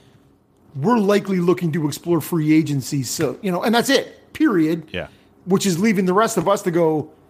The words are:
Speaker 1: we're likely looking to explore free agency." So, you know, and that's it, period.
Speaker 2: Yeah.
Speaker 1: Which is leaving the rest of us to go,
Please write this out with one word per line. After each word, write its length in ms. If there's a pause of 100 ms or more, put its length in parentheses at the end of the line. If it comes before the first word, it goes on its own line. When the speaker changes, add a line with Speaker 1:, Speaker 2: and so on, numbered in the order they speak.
(760)
Speaker 1:
we're 220
likely 400
looking 340
to 140
explore 340
free 320
agency." 520
So, 380
you 100
know, 100
and 120
that's 140
it, 440
period. 600
Speaker 2:
Yeah. 140 (400)
Speaker 1:
Which 200
is 120
leaving 280
the 80
rest 220
of 120
us 140
to 100
go, 380 (200)